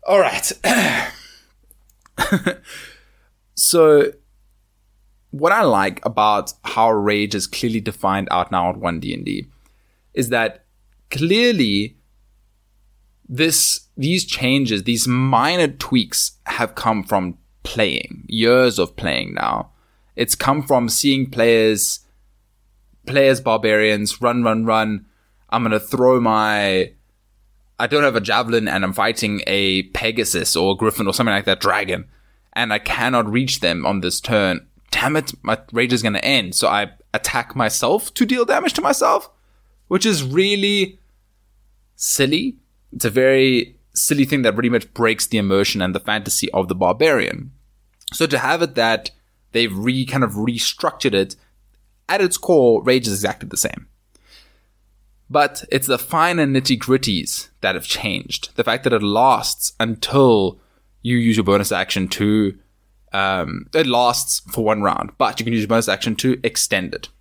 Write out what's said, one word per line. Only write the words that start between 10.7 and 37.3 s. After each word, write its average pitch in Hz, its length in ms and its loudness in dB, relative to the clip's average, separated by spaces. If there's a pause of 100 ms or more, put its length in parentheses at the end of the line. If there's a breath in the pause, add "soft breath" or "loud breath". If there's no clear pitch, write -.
clearly 156 840 0 (1300)
this, 156 680 0
these 165 300 0
changes, 127 580 0
these 117 240 0
minor 135 600 2
tweaks - 640 -2 (120)
have - 300 -4
come 110 280 -2
from 92 340 -2 (260)
playing, - 640 -4
years 117 520 2
of 87 180 -2
playing 58 360 -4
now. - 380 -4 (460)
It's - 180 -2
come 139 280 0
from 123 260 2
seeing 135 400 0
players, 113 720 2 (1080)
players, 135 320 2
barbarians, 107 840 0
run, 120 220 0
run, 113 220 0
run. 110 400 0 (440 soft breath)
I'm 120 140 -2
gonna 110 160 2
throw 127 400 4
my, 107 720 0 (880)
I 117 80 0
don't 147 160 2
have 127 140 2
a 110 40 0
javelin 113 460 0
and 90 160 -2
I'm 95 100 -4
fighting 107 540 -2
a 95 360 0
Pegasus 110 720 -4
or 92 180 2
a 90 40 -4
Griffin 110 300 -2
or 98 60 -2
something 117 200 0
like 98 120 -2
that, 95 160 0
dragon, 101 460 -2 (460)
and 113 200 -2
I 107 60 -2
cannot 120 520 -2
reach 127 280 -2
them 85 260 -2
on 95 160 -2
this 87 180 -4
turn. 98 480 -2 (240)
Damn - 240 -2
it, 156 160 -4 (120)
my 110 160 -4 (120)
rage 120 220 0
is 117 100 0
gonna 104 160 -2
end. 113 360 -2
So 107 120 0
I 104 240 -2 (220)
attack - 420 -4